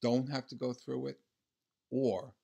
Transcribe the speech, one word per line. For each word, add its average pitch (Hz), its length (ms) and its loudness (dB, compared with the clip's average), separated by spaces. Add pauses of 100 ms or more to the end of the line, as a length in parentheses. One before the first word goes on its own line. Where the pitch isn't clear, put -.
don't 127 300 2
have 135 160 -4
to - 80 -14
go 123 180 -2
through 131 360 -6
it, 135 120 -10 (720)
or 117 420 2 (120)